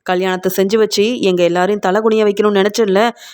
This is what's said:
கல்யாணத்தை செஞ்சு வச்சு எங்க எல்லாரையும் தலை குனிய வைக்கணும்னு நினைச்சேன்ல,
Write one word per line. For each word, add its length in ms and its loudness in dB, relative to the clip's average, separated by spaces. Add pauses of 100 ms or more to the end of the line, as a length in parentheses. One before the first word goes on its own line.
கல்யாணத்தை 520 -2
செஞ்சு 220 0
வச்சு 440 0
எங்க 220 2
எல்லாரையும் 360 0
தலை 220 0
குனிய 240 2
வைக்கணும்னு 400 2
நினைச்சேன்ல, 440 0 (240)